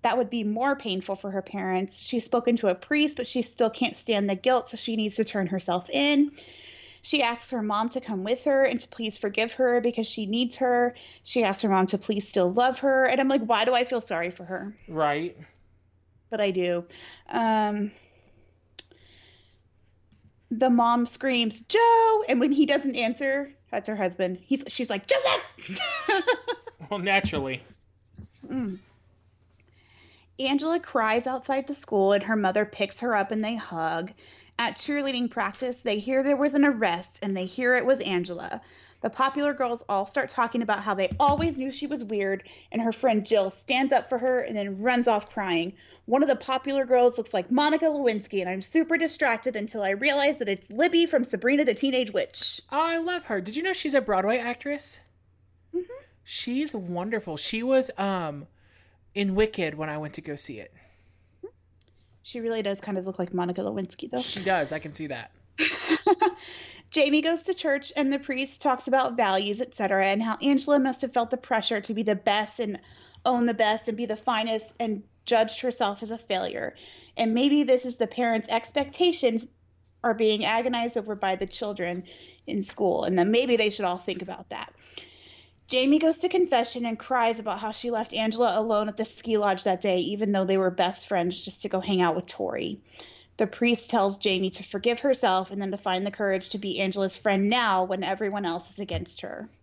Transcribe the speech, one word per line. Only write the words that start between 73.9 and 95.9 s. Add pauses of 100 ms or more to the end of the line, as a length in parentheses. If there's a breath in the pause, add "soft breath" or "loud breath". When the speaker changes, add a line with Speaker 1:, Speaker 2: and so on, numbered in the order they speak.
Speaker 1:
be
the
finest (120)
and (220)
judged
herself
as
a
failure. (420 loud breath)
And
maybe
this
is
the
parents'
expectations (560)
are
being
agonized
over
by
the
children (420 loud breath)
in
school,
and
then
maybe
they
should
all
think
about
that. (960 loud breath)
Jamie
goes
to
confession
and
cries
about
how
she
left
Angela
alone
at
the
ski
lodge
that
day,
even
though
they
were
best
friends,
just
to
go
hang
out
with
Tori. (600 loud breath)
The
priest
tells
Jamie
to
forgive
herself
and
then
to
find